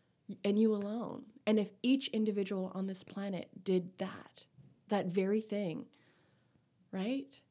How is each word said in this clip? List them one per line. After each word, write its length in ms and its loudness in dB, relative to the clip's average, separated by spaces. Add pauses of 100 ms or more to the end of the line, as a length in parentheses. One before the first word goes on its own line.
(460)
and 140 4
you 160 6
alone. 500 -4 (220)
And 120 6
if 120 0 (100)
each 280 4
individual 640 0
on 100 -2
this 180 -6
planet 460 -8 (140)
did 340 2
that, 480 -10 (440)
that 180 2
very 340 2
thing, 460 -4 (1040)
right? 600 -6